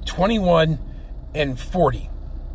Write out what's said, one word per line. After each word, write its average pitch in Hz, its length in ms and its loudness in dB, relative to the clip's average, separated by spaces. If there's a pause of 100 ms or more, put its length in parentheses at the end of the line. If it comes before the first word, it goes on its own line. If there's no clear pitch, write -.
twenty-one 175 720 4 (560)
and 139 240 -2
forty, 143 520 0 (440)